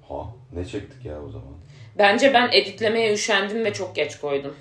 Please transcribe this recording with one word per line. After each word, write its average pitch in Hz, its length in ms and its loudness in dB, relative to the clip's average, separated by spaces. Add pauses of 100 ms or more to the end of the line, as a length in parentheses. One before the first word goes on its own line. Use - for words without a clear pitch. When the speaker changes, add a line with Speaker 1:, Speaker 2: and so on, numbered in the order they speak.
Speaker 1:
Ha, 69 60 -12 (380)
ne 87 120 -6
çektik - 400 -10
ya 76 180 -10
o 71 60 -12
zaman? - 260 -14 (440)
Speaker 2:
Bence 233 360 6
ben 240 180 6
editlemeye 214 600 2
üşendim 208 520 0
ve 208 80 0
çok 185 240 -6
geç 151 220 -4
koydum. 139 420 -4